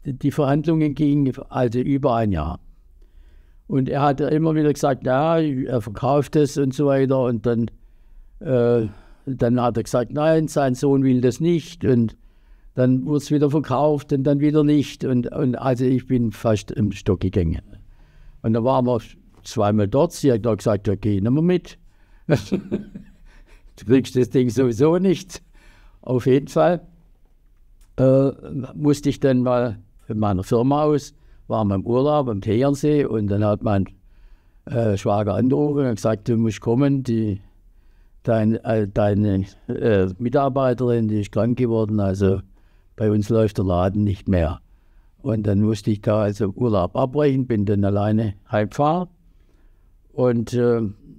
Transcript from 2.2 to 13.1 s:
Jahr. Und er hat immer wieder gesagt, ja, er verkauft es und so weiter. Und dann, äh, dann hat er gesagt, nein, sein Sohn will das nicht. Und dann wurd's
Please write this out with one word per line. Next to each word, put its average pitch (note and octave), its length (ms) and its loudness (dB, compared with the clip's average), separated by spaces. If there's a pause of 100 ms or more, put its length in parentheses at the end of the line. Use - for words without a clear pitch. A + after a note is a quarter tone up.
Jahr. D#2+ 280 -4 (1080)
Und C3+ 220 -2
er C#3 120 -2
hat C#3+ 200 0
immer D#3 340 0
wieder D3+ 160 2
gesagt, C#3 340 -2
ja, D3 340 2
er C3 420 -2
verkauft C3 560 -2
es D3 200 2
und C3+ 160 0
so D3 140 0
weiter. C3+ 360 2
Und A#2 220 -2
dann, A#2 240 0 (680)
äh, A#2+ 480 2 (380)
dann B2 360 0
hat A#2+ 160 0
er A2 60 -2
gesagt, B2 280 -2
nein, D#3 380 2
sein C3+ 260 0
Sohn C#3 280 2
will B2+ 180 2
das B2 180 0
nicht. E3 460 -2
Und A#2 320 2 (580)
dann B2+ 300 2
wurd's D3 260 -2